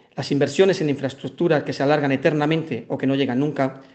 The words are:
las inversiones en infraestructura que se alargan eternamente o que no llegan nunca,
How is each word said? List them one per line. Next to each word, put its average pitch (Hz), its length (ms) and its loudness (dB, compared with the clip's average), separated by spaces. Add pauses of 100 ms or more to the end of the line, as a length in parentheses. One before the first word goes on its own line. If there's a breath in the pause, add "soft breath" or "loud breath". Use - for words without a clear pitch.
(160 loud breath)
las - 160 -6
inversiones 143 480 2
en 151 100 0
infraestructura 139 760 -2
que 139 80 -6
se - 100 -4
alargan 143 300 2
eternamente 151 760 0
o 151 80 -6
que 131 100 -2
no 135 80 2
llegan 131 260 0
nunca, 139 420 -2 (120)